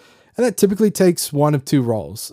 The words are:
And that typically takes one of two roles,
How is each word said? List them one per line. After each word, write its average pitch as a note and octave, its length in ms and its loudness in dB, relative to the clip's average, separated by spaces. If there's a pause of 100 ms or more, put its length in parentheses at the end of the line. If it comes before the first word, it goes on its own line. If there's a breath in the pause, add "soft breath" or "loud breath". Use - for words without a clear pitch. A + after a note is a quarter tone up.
(360 soft breath)
And A#3 80 0
that A#3+ 120 -2
typically G#3 340 2
takes - 420 0
one D3 220 2
of C3+ 100 -4
two C#3+ 160 0
roles, G#2+ 520 -6